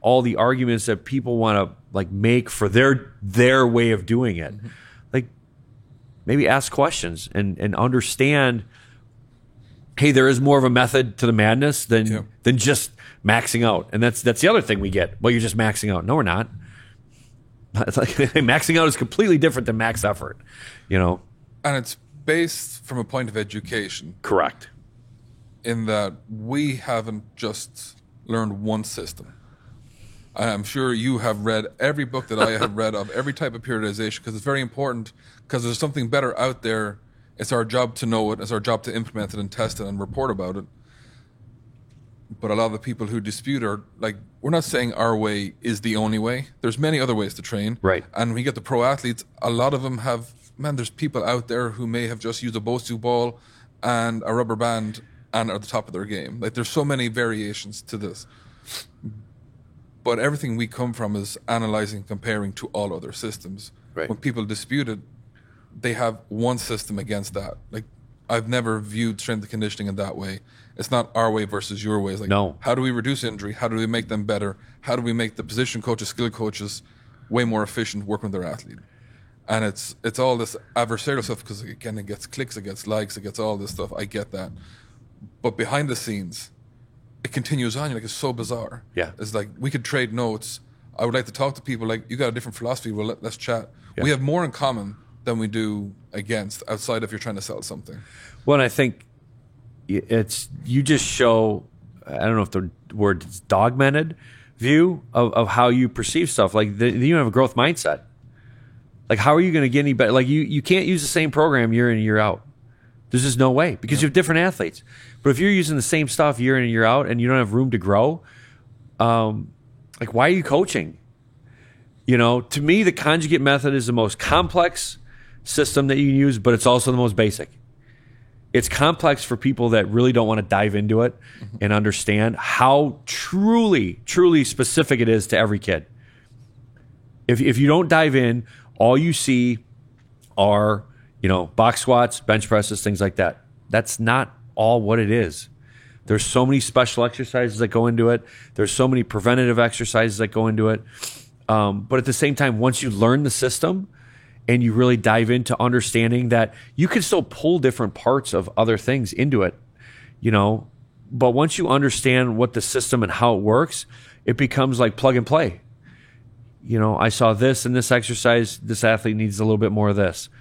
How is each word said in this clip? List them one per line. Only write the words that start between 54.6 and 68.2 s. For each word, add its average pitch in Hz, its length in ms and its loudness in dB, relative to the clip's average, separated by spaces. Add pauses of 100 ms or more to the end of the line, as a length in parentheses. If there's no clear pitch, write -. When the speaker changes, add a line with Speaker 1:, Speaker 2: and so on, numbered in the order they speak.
Speaker 2:
and 110 180 -4
are 95 60 -6
at 104 60 -10
the - 60 -18
top 110 200 -6
of 95 60 -16
their 92 100 -8
game. 98 360 -10
Like, 110 140 -6
there's 120 140 -6
so 151 160 -2
many 127 240 -2
variations 107 760 -6
to - 140 -12
this. 101 300 -12 (1800)
But 117 140 -2
everything 135 380 -4
we 117 100 -4
come 120 260 -6
from 107 240 -6
is 98 200 -8 (120)
analyzing, 107 540 -4
comparing 104 520 -6
to - 140 -12
all 101 260 -6
other 92 180 -12
systems. 104 600 -12 (220)
Speaker 1:
Right. 80 140 -6
Speaker 2:
When 110 100 -8
people 117 260 -6
dispute 120 440 -6
it, 110 120 -8 (800)
they 120 160 -4
have 113 240 -2 (100)
one 117 300 -2
system 107 400 -8
against 101 360 -8
that. 98 240 -10 (120)
Like, 110 140 -12 (460)